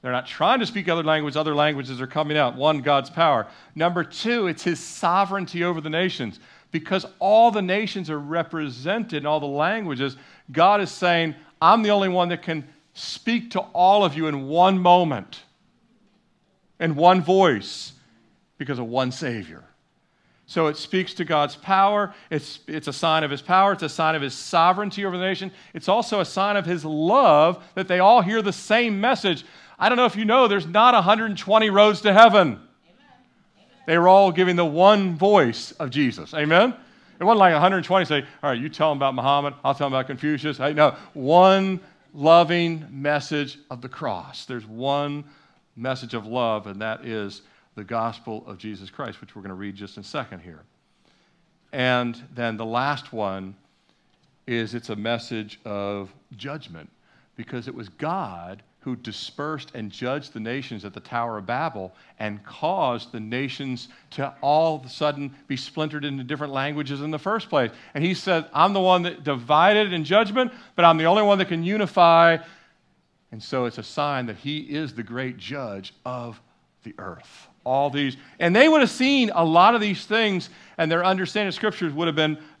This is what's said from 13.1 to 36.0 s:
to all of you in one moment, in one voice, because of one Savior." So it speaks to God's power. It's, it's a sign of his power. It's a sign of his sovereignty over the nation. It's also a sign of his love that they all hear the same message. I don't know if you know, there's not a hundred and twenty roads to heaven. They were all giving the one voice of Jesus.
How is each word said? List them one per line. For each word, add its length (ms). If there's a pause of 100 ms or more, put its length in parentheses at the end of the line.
to 80
all 440
of 100
you 120
in 220
one 300
moment, 680 (1300)
in 160
one 280
voice, 720 (640)
because 200
of 80
one 260
Savior." 520 (800)
So 220
it 100
speaks 380
to 100
God's 320
power. 580 (160)
It's, 360
it's 200
a 60
sign 320
of 60
his 100
power. 320
It's 100
a 60
sign 260
of 60
his 140
sovereignty 720
over 100
the 80
nation. 260 (220)
It's 160
also 320
a 40
sign 320
of 100
his 180
love 800 (120)
that 120
they 120
all 200
hear 220
the 100
same 480
message. 440 (340)
I 100
don't 80
know 100
if 100
you 100
know, 220
there's 180
not 280
a 60
hundred 300
and 80
twenty 320
roads 320
to 100
heaven. 480 (1300)
They 100
were 120
all 240
giving 220
the 120
one 500
voice 560
of 160
Jesus. 460